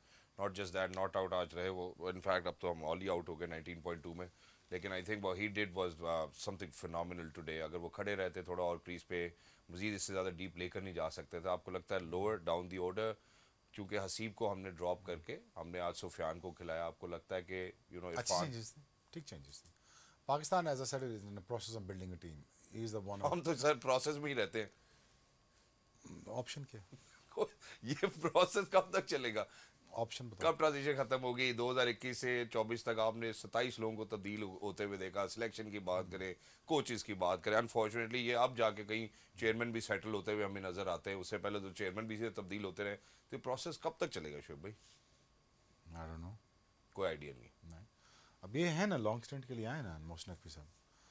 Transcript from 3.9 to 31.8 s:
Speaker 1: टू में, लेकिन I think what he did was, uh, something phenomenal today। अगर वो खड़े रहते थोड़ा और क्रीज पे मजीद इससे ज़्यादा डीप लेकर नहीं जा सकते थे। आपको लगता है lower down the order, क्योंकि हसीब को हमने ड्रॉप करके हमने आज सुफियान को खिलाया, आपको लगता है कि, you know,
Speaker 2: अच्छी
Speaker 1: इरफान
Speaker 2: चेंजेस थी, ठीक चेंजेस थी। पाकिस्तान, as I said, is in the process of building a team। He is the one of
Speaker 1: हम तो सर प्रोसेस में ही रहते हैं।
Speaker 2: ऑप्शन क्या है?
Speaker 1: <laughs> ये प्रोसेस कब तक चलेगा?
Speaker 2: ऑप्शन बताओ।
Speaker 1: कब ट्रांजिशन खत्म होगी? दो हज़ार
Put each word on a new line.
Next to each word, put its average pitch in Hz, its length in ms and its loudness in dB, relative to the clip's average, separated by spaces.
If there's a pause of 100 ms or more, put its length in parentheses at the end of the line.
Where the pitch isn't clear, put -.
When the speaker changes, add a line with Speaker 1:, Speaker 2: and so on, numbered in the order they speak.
Speaker 1:
टू 85 120 -8
में, 87 160 -8 (420)
लेकिन 92 300 -2
I 92 40 -8
think 104 180 0
what 92 160 2
he 104 180 0
did 104 100 2 (100)
was, 90 220 4
uh, 82 260 2 (220)
something 95 360 -6
phenomenal 85 500 -4
today। 80 260 -4
अगर 80 160 -4
वो 85 120 -4
खड़े 101 260 -2
रहते 92 280 -2
थोड़ा 90 220 0
और 87 140 2
क्रीज 87 240 -8
पे 87 320 -2 (360)
मजीद 101 240 -2
इससे 98 180 -2
ज़्यादा 92 180 2
डीप 85 260 -6
लेकर 90 260 -4
नहीं 92 120 -6
जा 80 140 0
सकते 85 320 -8
थे। 90 80 -2
आपको 90 220 0
लगता 92 240 -4
है 95 60 2
lower 92 360 2
down 85 260 0
the 90 160 -6
order, 101 360 0 (600)
क्योंकि 104 220 -4
हसीब 101 380 -2
को 110 140 2
हमने 95 220 -4
ड्रॉप 87 340 0
करके 87 340 -6 (180)
हमने 87 220 -6
आज 87 160 0
सुफियान 85 460 -2
को 87 120 -6
खिलाया, 85 340 -4
आपको 82 200 -8
लगता 85 300 -4
है 90 60 -2
कि, 92 300 -4 (200)
you 87 120 -8
know, 85 140 -4
Speaker 2:
अच्छी - 160 2
Speaker 1:
इरफान - 120 4
Speaker 2:
चेंजेस 117 260 -6
थी, 147 100 -18 (320)
ठीक 165 100 -10
चेंजेस - 420 -14
थी। - 40 -20 (580)
पाकिस्तान, 156 380 4
as 139 140 2
I 131 100 -2
said, 135 120 0
is 110 200 -4
in 101 120 -10
the 101 180 -10
process 113 240 -4
of 107 60 -6
building 92 360 -6
a 87 60 -14
team। 80 120 -10 (400)
He 113 120 -2
is 107 120 -2
the 95 100 -6
one 98 140 -4
of 143 80 4
Speaker 1:
हम 175 80 2
तो 160 140 2
सर 147 240 6
प्रोसेस 131 380 4
में 147 120 -2
ही 139 60 0
रहते 110 260 2
हैं। 101 100 -2 (1600)
Speaker 2:
ऑप्शन 123 360 -6
क्या 110 160 -14
है? 131 180 -18 (400)
Speaker 1:
<laughs> - 60 4 (400)
ये 214 220 2
प्रोसेस 175 680 6
कब 185 200 8
तक 190 100 4
चलेगा? 120 420 2 (460)
Speaker 2:
ऑप्शन 117 380 -2
बताओ। 156 220 4
Speaker 1:
कब 151 60 0
ट्रांजिशन 143 460 4
खत्म 131 160 2
होगी? 127 320 4
दो 120 200 4
हज़ार 127 160 6